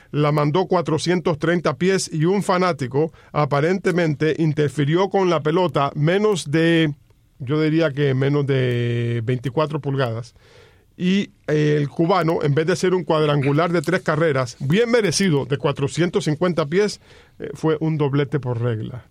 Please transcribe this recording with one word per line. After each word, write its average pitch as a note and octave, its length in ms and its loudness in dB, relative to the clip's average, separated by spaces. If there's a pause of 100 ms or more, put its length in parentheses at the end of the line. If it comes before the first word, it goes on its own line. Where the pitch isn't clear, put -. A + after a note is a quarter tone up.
(100)
la D3 220 0
mandó D3+ 340 0
cuatrocientos E3 720 0
treinta E3+ 360 0
pies F#3 380 0
y D#3 120 0
un F#3+ 180 2
fanático D#3+ 680 0 (200)
aparentemente D#3 1040 0
interfirió D3+ 680 0
con F#3+ 220 0
la D#3+ 100 2
pelota D#3 540 0
menos F3+ 560 0
de, D#3+ 440 2 (440)
yo C#3+ 220 -2
diría D#3 320 2
que C#3 220 0
menos C#3 320 0
de A#2+ 800 -2
veinticuatro C#3 560 -2
pulgadas. C3+ 540 -4 (640)
Y, F#3+ 300 -2 (180)
eh, D3+ 320 2
el C#3+ 120 -2
cubano, E3+ 520 2
en C#3+ 120 2
vez D#3 120 2
de F3+ 80 2
ser F3+ 200 0
un F3+ 100 -2
cuadrangular D3 640 2
de E3+ 120 0
tres E3 180 -2
carreras, D3 600 0
bien G3 300 0
merecido, F#3+ 540 2
de C3 140 -4
cuatrocientos D3+ 640 -2
cincuenta D#3+ 400 0
pies, F#3+ 380 -2 (360)
eh, - 140 -10
fue D#3 280 -2
un D#3 180 -2
doblete C#3+ 420 0
por A#2+ 220 -4
regla. A#2 480 -6